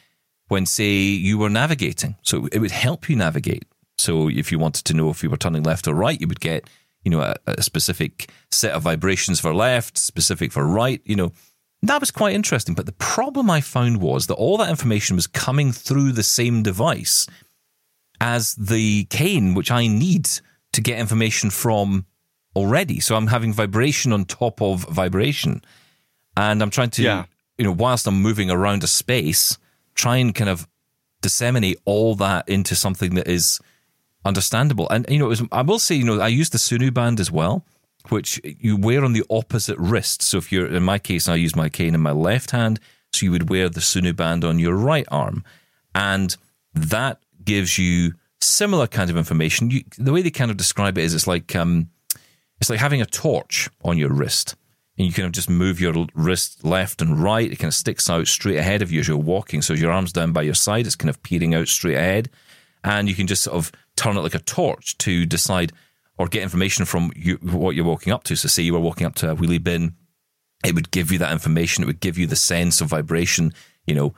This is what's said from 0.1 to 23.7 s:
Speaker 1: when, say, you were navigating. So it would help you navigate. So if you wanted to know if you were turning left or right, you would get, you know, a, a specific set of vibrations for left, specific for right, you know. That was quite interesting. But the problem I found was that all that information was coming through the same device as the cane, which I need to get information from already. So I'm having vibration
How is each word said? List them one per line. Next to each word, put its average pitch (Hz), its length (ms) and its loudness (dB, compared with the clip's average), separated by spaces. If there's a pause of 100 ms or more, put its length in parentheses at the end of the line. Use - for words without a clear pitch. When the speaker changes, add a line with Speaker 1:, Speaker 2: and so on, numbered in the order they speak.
Speaker 1:
when, 95 180 0
say, 104 280 0
you 98 440 2
were 107 120 0
navigating. 120 720 -2
So - 300 -2
it 107 80 0
would 104 120 0
help - 380 -2
you 151 60 2
navigate. 78 500 -2 (320)
So 80 320 2
if 69 220 -2
you 82 80 0
wanted 78 260 -2
to 80 80 0
know 78 160 2
if 78 140 -4
you 80 60 -2
were 80 80 -2
turning 80 260 -2
left 80 240 -2
or 76 60 0
right, 113 260 0
you 82 80 -2
would - 120 -4
get, 80 300 -4 (340)
you 90 80 0
know, 78 100 2
a, 50 140 -2 (120)
a - 140 -4
specific - 680 -4 (220)
set 107 220 0
of 78 100 -2
vibrations 85 560 0
for 80 140 0
left, 120 440 0
specific - 540 -2
for 71 140 0
right, 113 400 0
you 104 100 -2
know. 90 160 0 (500)
That 277 180 2
was - 120 0
quite 208 220 0
interesting. 139 420 -2
But 87 100 -2
the - 80 -10
problem 262 560 0
I 160 100 4
found 120 420 0
was 67 260 0
that - 80 -2
all 170 220 2
that 196 120 0
information 110 480 0
was 85 100 0
coming 135 460 0
through 139 400 0
the 127 100 -2
same 120 400 2
device 107 640 0 (920)
as 117 340 0
the 107 500 2
cane, 143 480 2
which 95 180 0
I 120 160 4
need 143 420 2 (420)
to - 100 0
get 117 180 -2
information 110 500 0
from 98 560 0 (500)
already. 117 440 0
So - 160 0
I'm 110 120 2
having 113 260 2
vibration 110 600 0